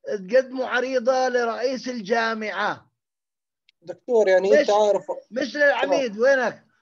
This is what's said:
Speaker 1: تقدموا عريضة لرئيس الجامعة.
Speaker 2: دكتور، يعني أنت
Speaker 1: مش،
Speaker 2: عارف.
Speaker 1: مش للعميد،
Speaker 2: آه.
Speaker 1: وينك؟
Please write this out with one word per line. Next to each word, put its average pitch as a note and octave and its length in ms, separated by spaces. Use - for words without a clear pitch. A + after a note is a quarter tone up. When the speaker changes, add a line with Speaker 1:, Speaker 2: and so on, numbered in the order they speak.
Speaker 1:
تقدموا B3 600
عريضة B3+ 600
لرئيس A#3+ 600
الجامعة. G#3+ 1040
Speaker 2:
دكتور، G3 460
يعني F#3+ 320
أنت B3 100
Speaker 1:
مش، G#3 60
Speaker 2:
عارف. G3+ 280
Speaker 1:
مش B3 260
للعميد، C4+ 600
Speaker 2:
آه. A3 40
Speaker 1:
وينك؟ B3+ 460